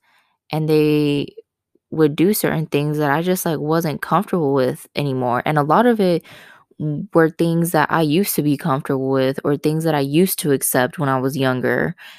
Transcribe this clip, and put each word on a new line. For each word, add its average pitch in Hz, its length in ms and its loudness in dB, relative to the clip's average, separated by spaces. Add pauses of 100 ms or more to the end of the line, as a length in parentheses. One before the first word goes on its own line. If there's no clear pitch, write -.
(500)
and 156 180 -4
they 151 640 2 (560)
would 156 260 2
do 196 180 2
certain 151 320 -2
things 147 320 -2
that 151 120 0
I 151 120 0
just, 180 240 -2
like, 151 140 -2
wasn't 156 420 -2
comfortable 165 500 0
with 139 340 0 (100)
anymore. 127 500 -2
And 151 120 0
a 147 40 2
lot 160 240 4
of 233 140 2
it 180 220 2 (560)
w-, 151 360 -6
were 165 160 4
things 165 420 0
that 151 180 2
I 165 120 2
used 160 340 0
to 151 60 0
be 147 140 2
comfortable 135 540 -2
with 135 340 0
or 143 120 0
things 156 280 -2
that 160 100 0
I 143 60 2
used 147 400 2
to 151 120 0
accept 131 460 0
when 143 100 -2
I 135 100 2
was 135 180 -2
younger. 131 580 0 (240)